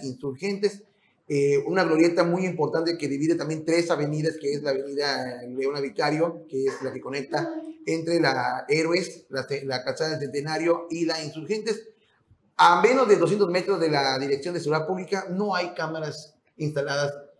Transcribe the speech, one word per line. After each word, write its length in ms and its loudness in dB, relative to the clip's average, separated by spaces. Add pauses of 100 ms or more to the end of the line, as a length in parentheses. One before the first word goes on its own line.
Insurgentes, 800 -4 (460)
eh, 360 4
una 200 2
glorieta 400 6
muy 200 2
importante 520 0
que 100 -4
divide 280 0
también 280 -4
tres 260 2
avenidas, 500 0
que 140 -4
es 80 -4
la 100 -2
avenida 760 -4
Leona 320 -2
Vicario, 680 -2
que 160 -2
es 180 -2
la 80 -4
que 80 -10
conecta 500 -4 (380)
entre 320 0
la 480 0
Héroes, 640 0
la 180 -6
ce-, 160 -4
la 200 -4
calzada 280 -4
del 80 -4
Centenario 680 -2
y 160 -2
la 180 -2
Insurgentes. 640 -4 (720)
A 240 8
menos 260 6
de 100 8
doscientos 320 2
metros 300 0
de 100 2
la 300 2
Dirección 340 -2
de 60 -4
Seguridad 280 0
Pública 420 -4
no 260 -2
hay 180 -2
cámaras 600 -6 (220)
instaladas 540 -2 (280)